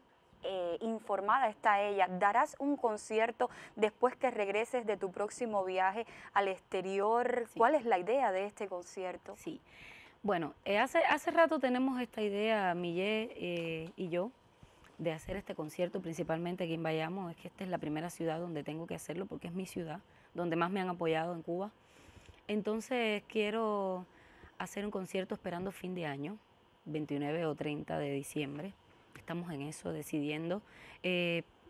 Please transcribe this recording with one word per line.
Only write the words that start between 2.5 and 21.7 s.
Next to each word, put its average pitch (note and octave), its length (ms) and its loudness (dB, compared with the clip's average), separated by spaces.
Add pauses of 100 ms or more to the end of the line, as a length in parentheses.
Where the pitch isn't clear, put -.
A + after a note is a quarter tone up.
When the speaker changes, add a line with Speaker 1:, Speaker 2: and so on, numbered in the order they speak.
Speaker 1:
un C#4+ 160 2
concierto A3+ 720 2 (240)
después G#3+ 400 4
que B3+ 160 2
regreses G#3+ 560 0
de G#3 100 2
tu G3 140 -2
próximo G#3 540 -2
viaje F#3 420 0 (280)
al G3+ 120 6
exterior? G3+ 1040 2
Speaker 2:
Sí. - 100 -14
Speaker 1:
¿Cuál A#3+ 160 8
es C4+ 100 4
la A3 140 4
idea A3 320 2
de F#3+ 160 0
este G#3 220 -6
concierto? F3+ 680 -8
Speaker 2:
Sí. - 240 -10 (600)
Bueno, E3+ 300 2 (140)
eh, G3 100 4
hace, B3+ 220 4
hace D#4 320 4
rato D#4+ 300 6
tenemos B3+ 380 2
esta A#3+ 220 -4
idea, G#3 540 2
Millet, F#3 600 0
eh, E3 600 -4
y F3+ 140 -4
yo, F3 200 0 (680)
de E3 140 0
hacer F#3 260 -6
este G3+ 160 -8
concierto F3 480 -2
principalmente E3 600 -2
aquí E3 100 -2
en E3 80 -4
Bayamo. E3 480 -2
Es E3 80 -12
que - 100 -14
esta - 160 -10
es F#3 60 -6
la F3 80 -2
primera D#3+ 320 -4
ciudad E3 280 -2
donde E3+ 240 -4
tengo D#3 240 -8
que E3+ 80 -6
hacerlo E3+ 300 -8
porque E3 220 -10
es E3+ 80 -8
mi F#3+ 100 -4
ciudad, E3+ 360 -8 (340)
donde E3+ 220 0
más E3+ 140 2
me G3+ 120 0
han F#3 80 0
apoyado E3 420 0
en E3 80 -6
Cuba. F3+ 300 -4 (800)